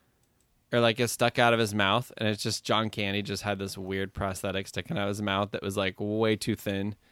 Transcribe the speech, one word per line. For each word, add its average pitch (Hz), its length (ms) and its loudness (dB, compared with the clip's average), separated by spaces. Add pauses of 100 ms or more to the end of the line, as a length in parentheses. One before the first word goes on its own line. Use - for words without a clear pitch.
(720)
or, 123 60 4
like, 117 200 4
is 120 120 2
stuck - 280 2
out 120 140 8
of 113 60 4
his 107 140 0
mouth, 107 440 2
and 110 120 -2
it's 104 140 -2
just 110 220 -4
John 110 240 2
Candy 101 320 -2
just 101 220 -6
had 101 160 -2
this 98 180 -6
weird 95 360 -4
prosthetic 95 540 -4
sticking - 300 -6
out 101 60 0
of 101 60 0
his 104 120 -4
mouth 101 300 2
that - 120 -6
was, 98 140 -4
like, 95 220 0
way 107 360 2
too 104 200 -2
thin 101 400 -4 (160)